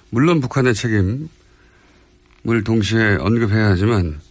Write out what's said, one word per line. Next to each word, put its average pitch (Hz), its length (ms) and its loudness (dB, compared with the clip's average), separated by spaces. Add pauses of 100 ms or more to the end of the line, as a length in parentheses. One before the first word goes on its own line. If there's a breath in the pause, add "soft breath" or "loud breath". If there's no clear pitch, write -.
(100)
물론 151 300 2
북한의 127 340 0
책임을 110 540 -2 (1400 soft breath)
동시에 110 520 0
언급해야 110 540 0
하지만, 92 500 0 (100)